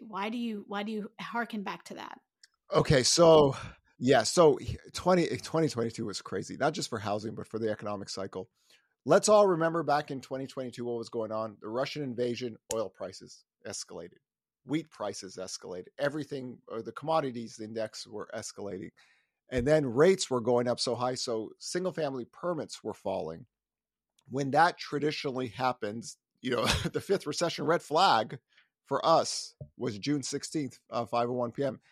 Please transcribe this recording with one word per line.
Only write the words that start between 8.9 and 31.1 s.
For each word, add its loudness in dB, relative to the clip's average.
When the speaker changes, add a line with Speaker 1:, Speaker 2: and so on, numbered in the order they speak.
Speaker 2:
Let's 4
all 8
remember 2
back 0
in -8
twenty -8
twenty-two -10
what -4
was -8
going -6
on. -6
The -12
Russian -4
invasion, -4
oil -2
prices -14
escalated. -12
Wheat -4
prices -10
escalated. -12
Everything, -6
or -8
the -12
commodities -4
index -8
were -10
escalating. -10
And 0
then 6
rates 4
were 0
going 2
up 0
so -2
high, -2
so -4
single-family -4
permits -6
were -6
falling. -6
When -2
that 4
traditionally -4
happens, -4
you -4
know, 2
<laughs> 0
the -4
fifth -2
recession -4
red 2
flag 2
for -2
us 2
was -4
June -2
sixteenth, -6
uh, -2
five 0